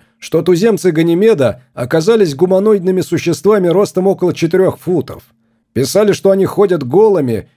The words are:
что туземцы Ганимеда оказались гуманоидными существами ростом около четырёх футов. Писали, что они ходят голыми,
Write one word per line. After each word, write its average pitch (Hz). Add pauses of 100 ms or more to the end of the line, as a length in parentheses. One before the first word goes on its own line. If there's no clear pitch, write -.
(180)
что -
туземцы 185
Ганимеда 165 (140)
оказались 160
гуманоидными 185
существами 175
ростом 185
около 185
четырёх 175
футов. - (460)
Писали, 185
что -
они 190
ходят 180
голыми, 139